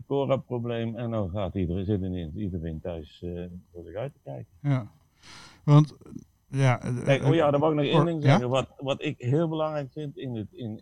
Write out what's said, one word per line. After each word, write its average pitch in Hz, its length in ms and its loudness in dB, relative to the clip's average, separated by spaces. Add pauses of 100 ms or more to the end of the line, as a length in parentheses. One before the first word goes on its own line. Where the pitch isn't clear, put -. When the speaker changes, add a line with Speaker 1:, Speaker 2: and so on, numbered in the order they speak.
Speaker 1:
cora-probleem 120 880 -2
en 117 160 -6
dan 107 180 -2
gaat 95 260 -4
iedereen, 90 300 -2
zit 101 160 0
ineens 90 340 -6
iedereen 85 460 -6
thuis, 82 420 -12
eh, 87 200 -8 (280)
voor 87 120 -16
zich 82 120 -16
uit 127 180 -8
te - 100 -20
kijken. 131 240 -14 (140)
Speaker 2:
Ja, 131 260 -2 (760)
want, 147 340 6 (500)
ja, 135 340 2
eh, 123 220 -4
Speaker 1:
Kijk, 135 200 4
oh 135 120 6
ja, 165 160 6
daar 143 80 2
mag 151 100 4
ik 156 60 2
nog 147 100 2
één 113 100 2
Speaker 2:
Cor-, 151 100 6
Speaker 1:
ding 165 180 -2
Speaker 2:
ja? 127 60 6
Speaker 1:
zeggen. 135 200 4
Wat, 127 180 0 (100)
wat 135 260 -4
ik 147 140 -4
heel 143 300 0
belangrijk 156 440 -4
vind 151 260 -10
in 127 180 -8
het, 107 160 -6
in, 110 300 -10